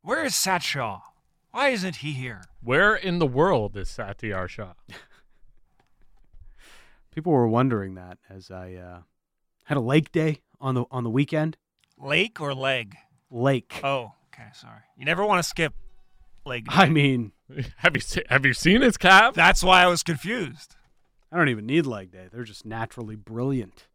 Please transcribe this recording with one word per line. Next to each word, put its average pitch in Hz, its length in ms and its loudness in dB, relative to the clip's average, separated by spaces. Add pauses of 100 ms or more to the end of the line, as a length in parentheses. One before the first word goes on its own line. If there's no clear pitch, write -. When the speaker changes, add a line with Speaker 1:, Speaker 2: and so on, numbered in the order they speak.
Speaker 1:
Where 269 200 -2
is 240 120 -4
Sat 185 260 0
Shaw? 110 400 -6 (500)
Why 269 180 0
isn't 185 280 -4
he 147 140 -8
here? 127 320 -10 (180)
Speaker 2:
Where 180 340 4
in 180 240 -2
the 165 60 4
world 131 500 2
is 98 140 -6
Satyar 98 580 -8
Shah? 92 260 -14 (140)
<laughs> - 60 -20 (2250)
Speaker 3:
People 165 160 -2
were 123 160 4
wondering 110 480 0
that 90 240 -18 (100)
as 95 220 -20
I, 92 240 -16
uh, 90 240 -18 (680)
had 147 120 -2
a 131 40 0
lake 139 300 2
day 156 300 -2 (200)
on 131 140 -2
the, 123 160 -2
on 127 120 -6
the 117 60 -4
weekend. 151 480 -2 (400)
Speaker 1:
Lake 160 420 -2
or 143 140 -6
leg? 131 420 -4 (360)
Speaker 3:
Lake. 127 520 -2
Speaker 1:
Oh, 135 280 -4 (220)
okay, 110 200 -20
sorry. 110 280 -20 (140)
You 131 100 -12
never 170 200 0
wanna 185 180 2
skip - 300 -4 (720)
leg 123 240 -10
day. 143 60 -2
Speaker 3:
I 175 140 6
mean 135 420 2 (180)
Speaker 2:
<laughs> 135 140 -10 (140)
Have 160 180 2
you 120 60 -4
se-, - 280 -8
have 135 160 2
you 127 80 4
seen 202 280 4
his 247 160 4
calf? 196 360 8
Speaker 1:
That's 170 300 4
why 185 180 8
I 180 60 8
was 175 160 2
confused. 170 720 -6 (560)
Speaker 3:
I 165 60 -6
don't 156 120 2
even 107 160 -4
need 147 220 0
leg 98 240 -12
day. 92 200 -20
They're 120 120 -12
just 107 220 -18
naturally 110 500 -10
brilliant. 113 800 -6